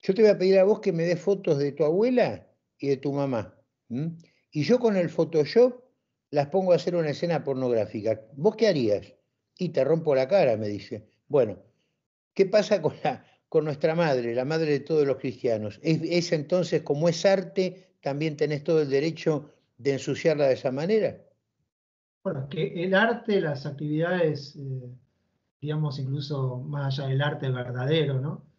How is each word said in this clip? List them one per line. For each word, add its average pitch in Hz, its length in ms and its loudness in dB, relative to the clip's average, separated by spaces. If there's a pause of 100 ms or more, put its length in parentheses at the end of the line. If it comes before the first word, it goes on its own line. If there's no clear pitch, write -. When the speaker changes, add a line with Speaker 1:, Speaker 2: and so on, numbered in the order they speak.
Speaker 1:
Yo 190 140 0
te 226 80 4
voy 214 80 8
a 180 80 4
pedir 190 200 4
a 185 60 6
vos 208 160 2
que 196 120 -2
me 165 120 0
des 170 160 0
fotos 196 380 0
de 143 140 0
tu 151 120 0
abuela 185 600 0 (320)
y 139 100 -4
de 139 80 2
tu 139 160 -6
mamá, 135 420 -2 (340)
¿m? 156 240 -4 (380)
Y 151 120 -4
yo 240 160 4
con 220 180 2
el 175 120 0
Photoshop 165 760 2 (480)
las 143 180 0
pongo 185 240 2
a 165 40 6
hacer 175 200 -2
una 156 140 0
escena 160 340 -2
pornográfica. 113 760 -2 (160)
¿Vos 208 200 0
qué 220 120 2
harías?". 110 460 0 (440)
"Y 180 120 -4
te 143 140 0
rompo 160 300 2
la 131 140 2
cara", 147 300 4
me 110 100 -4
dice. 104 400 -10 (180)
Bueno, 117 300 2 (760)
¿qué 196 100 4
pasa 196 380 2
con 147 100 0 (100)
la, 131 220 -4 (240)
con 156 160 2
nuestra 156 300 0
madre, 131 400 2
la 127 100 0
madre 160 260 0
de 139 100 2
todos 147 260 0
los 135 100 0
cristianos? 110 680 -4
¿Es, 160 200 2
es 170 300 -2
entonces, 165 500 0
como 151 260 0
es 165 160 -2
arte, 190 760 0
también 147 360 -4
tenés 147 280 -2
todo 160 180 2
el 139 80 -2
derecho 151 600 0 (280)
de 139 160 -2
ensuciarla 143 520 0
de 131 80 4
esa 131 160 -2
manera? 165 460 -2 (1040)
Speaker 2:
Bueno, 156 180 0
es 131 80 -8
que 170 360 -4
el 190 100 2
arte, 214 460 2
las 147 260 -4
actividades, 156 880 -2
eh, 131 320 -10 (720)
digamos, 147 380 -2
incluso 135 600 -4
más 139 400 -4
allá 139 100 -4
del 135 140 0
arte 147 280 -2
verdadero, 127 680 -2
¿no? 156 220 -6 (160)